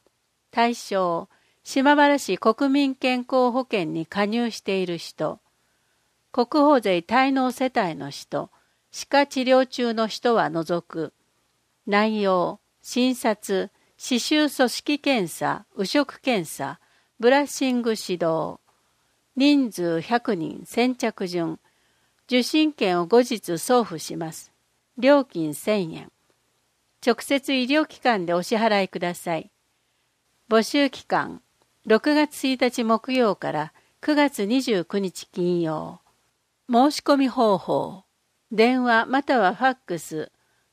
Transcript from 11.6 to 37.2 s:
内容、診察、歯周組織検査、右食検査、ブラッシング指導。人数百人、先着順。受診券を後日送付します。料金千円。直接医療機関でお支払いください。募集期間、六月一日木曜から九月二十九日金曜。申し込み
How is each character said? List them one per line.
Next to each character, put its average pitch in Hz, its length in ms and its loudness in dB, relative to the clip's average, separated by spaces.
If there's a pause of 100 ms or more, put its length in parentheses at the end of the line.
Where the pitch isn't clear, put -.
内 214 340 2
容、 190 400 0 (220)
診 254 320 0
察、 202 560 -2 (260)
歯 - 240 -2
周 302 300 2
組 254 180 0
織 - 300 -4
検 226 340 -2
査、 143 320 -4 (100)
右 196 120 -4
食 - 340 -2
検 202 260 -2
査、 139 320 -10 (400)
ブ 233 120 4
ラ 285 140 4
ッ - 20 -6
シ 262 260 -2
ン 247 80 0
グ 226 180 -2
指 175 240 -6
導。 165 360 -2 (800)
人 269 360 4
数 170 300 -2
百 226 320 -2
人、 160 320 -8
先 247 300 0
着 214 300 -6
順。 170 320 -4 (680)
受 247 160 2
診 311 320 2
券 180 260 0
を 170 60 -2
後 233 160 6
日 196 360 -4
送 247 260 2
付 175 140 -10
し 160 180 -10
ま 160 160 -8
す。 - 200 -20 (460)
料 269 260 4
金 156 300 -6
千 190 400 -2
円。 - 180 -16 (920)
直 233 140 0
接 277 340 -2
医 254 100 0
療 294 220 2
機 - 140 -20
関 214 260 0
で 175 80 0
お 175 80 0
支 226 140 -2
払 208 260 2
い 185 60 -2
く - 100 -10
だ 175 160 -4
さ 170 220 -6
い。 - 140 -10 (1000)
募 220 140 4
集 285 280 2
期 - 160 -18
間、 - 340 -4 (440)
六 220 300 2
月 294 340 0
一 262 120 0
日 247 220 0
木 226 300 0
曜 233 240 2
か 147 160 -6
ら 151 200 -6 (280)
九 302 160 0
月 277 280 0
二 240 160 0
十 208 240 -2
九 - 140 -4
日 190 280 -6
金 175 340 -2
曜。 165 400 -6 (680)
申 247 220 4
し - 80 -6
込 285 180 2
み 269 120 2